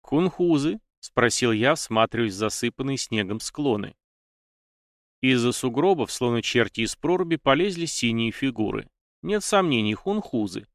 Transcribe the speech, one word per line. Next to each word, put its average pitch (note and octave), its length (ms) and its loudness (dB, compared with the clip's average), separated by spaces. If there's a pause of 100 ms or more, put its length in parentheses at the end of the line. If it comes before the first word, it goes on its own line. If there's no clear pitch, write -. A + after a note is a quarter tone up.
«Хунхузы?» — E3+ 760 0 (220)
спросил A#2+ 500 2
я, A2+ 240 2
всматриваясь A2+ 600 0
в - 20 -10
засыпанные A#2+ 600 -4
снегом G#2+ 440 -4
склоны. A2 560 -4 (1200)
Из-за B2 300 4
сугробов, C3 640 0
словно A#2+ 300 -2
черти A2+ 400 0
из G#2+ 120 -4
проруби, E3+ 420 -2
полезли E3+ 500 0
синие A#2 440 0
фигуры. A2 580 -4 (340)
Нет G3+ 200 -2
сомнений, C3 520 2
хунхузы. G#2+ 800 -4